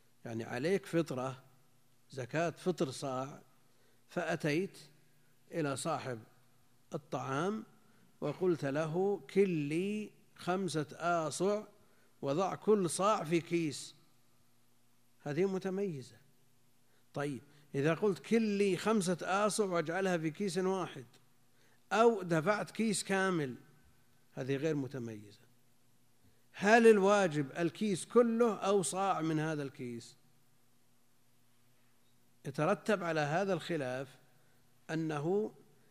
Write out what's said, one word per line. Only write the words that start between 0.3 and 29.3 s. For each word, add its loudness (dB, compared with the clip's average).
عليك -2
فطرة، -4
زكاة -4
فطر -2
صاع، -6
فأتيت -2
إلى -2
صاحب -4
الطعام -4
وقلت 0
له: 0
"كل 6
لي -2
خمسة -2
آصع -2
وضع 0
كل 2
صاع 2
في 2
كيس"، -4
هذه -2
متميزة. -6
طيب، -6
إذا 4
قلت: 0
"كل 2
لي 2
خمسة 0
آصع 0
واجعلها 0
في -2
كيس -4
واحد"، -2
أو 6
دفعت 0
كيس 0
كامل، 0
هذه -2
غير -2
متميزة. -8
هل 6
الواجب 6
الكيس -2
كله 4
أو 0
صاع -2
من 0